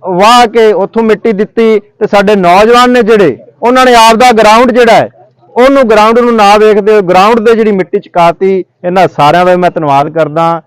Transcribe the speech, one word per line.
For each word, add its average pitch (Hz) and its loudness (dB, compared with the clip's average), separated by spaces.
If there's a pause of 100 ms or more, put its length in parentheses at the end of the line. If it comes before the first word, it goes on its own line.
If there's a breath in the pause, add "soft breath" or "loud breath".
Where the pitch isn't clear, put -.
(140)
ਵਾਹ 226 2
ਕੇ 226 0
ਉੱਥੋਂ 196 -4
ਮਿੱਟੀ 220 -2
ਦਿੱਤੀ 220 -2
ਤੇ - -10
ਸਾਡੇ 202 0
ਨੌਜਵਾਨ 220 2
ਨੇ 247 0
ਜਿਹੜੇ, 196 0 (240)
ਉਹਨਾਂ 254 0
ਨੇ 247 2
ਆਪਦਾ 226 2
ਗਰਾਊਂਡ 220 2
ਜਿਹੜਾ 233 2
ਹੈ, 135 0 (400)
ਉਹਨੂੰ, 269 0
ਗਰਾਊਂਡ 220 2
ਨੂੰ 240 0
ਨਾ 208 2
ਵੇਖਦੇ 208 0
ਹੋਏ 214 0
ਗਰਾਊਂਡ 190 0
ਦੇ 226 0
ਜਿਹੜੀ 220 -2
ਮਿੱਟੀ 196 -4
ਚੁਕਾਤੀ। 175 -2 (200)
ਇਹਨਾਂ 180 -2
ਸਾਰਿਆਂ 156 0
ਦਾ 180 0
ਮੈਂ 175 0
ਧੰਨਵਾਦ 147 -2
ਕਰਦਾ 160 -4